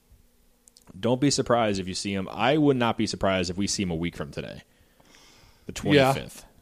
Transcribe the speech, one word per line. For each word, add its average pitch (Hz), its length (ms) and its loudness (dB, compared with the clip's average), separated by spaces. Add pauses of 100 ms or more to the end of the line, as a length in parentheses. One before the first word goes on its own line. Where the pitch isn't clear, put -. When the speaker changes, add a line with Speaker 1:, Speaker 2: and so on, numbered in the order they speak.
(1000)
Speaker 1:
don't 120 220 0
be 143 100 2
surprised 113 500 2
if 90 80 -6
you 92 60 -6
see 98 200 -4
him. 95 160 -4
I 113 260 2
would 143 200 4
not 117 200 2
be 110 100 0
surprised 95 440 0
if 87 60 -8
we 98 100 0
see - 160 -4
him 90 80 -2
a 82 60 -2
week 85 200 -4
from 71 140 -10
today, 60 320 -12 (1040)
the - 60 -12 (180)
Speaker 2:
Yeah. 135 220 6
Speaker 1:
twenty-fifth. - 320 -10 (160)